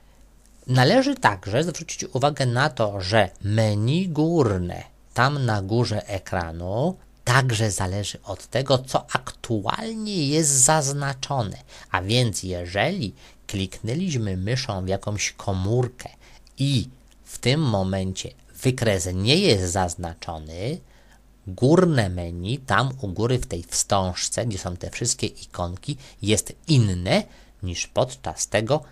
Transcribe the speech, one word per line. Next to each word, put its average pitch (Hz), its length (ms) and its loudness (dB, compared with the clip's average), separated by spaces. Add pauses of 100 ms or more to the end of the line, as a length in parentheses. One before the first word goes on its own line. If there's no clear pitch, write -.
(680)
Należy 226 480 6
także 104 500 0
zwrócić - 400 -8
uwagę 139 420 0
na 123 240 2
to, 101 300 -2
że 95 300 4 (120)
menu 110 680 2
górne, 117 720 2 (320)
tam 135 300 2
na 107 180 2
górze 104 460 0
ekranu, 92 880 -4 (280)
także 123 460 4
zależy 95 520 -4
od - 240 -10
tego, 127 320 2
co - 340 -4
aktualnie 208 1160 -4
jest 151 220 2
zaznaczone. 139 1040 0 (340)
A 92 120 0
więc 113 400 2
jeżeli 95 720 -2 (320)
kliknęliśmy 110 880 -4
myszą 101 480 -4
w 92 40 -4
jakąś 98 440 -4
komórkę 101 760 -2 (500)
i 135 300 0 (360)
w - 140 -16
tym 139 220 2
momencie 95 720 0 (320)
wykres 107 520 0
nie 110 220 4
jest 101 360 2
zaznaczony, 87 1080 -6 (680)
górne 131 600 4
menu, 87 580 -4
tam 120 340 2
u 101 80 -4
góry 113 300 0
w - 80 -6
tej 85 160 -6
wstążce, - 840 -2
gdzie 101 120 -4
są 87 180 -8
te - 140 -10
wszystkie - 360 -2
ikonki, - 720 -8 (260)
jest 104 300 0 (160)
inne 110 540 4 (400)
niż 90 240 -6
podczas - 600 -4
tego, 113 440 0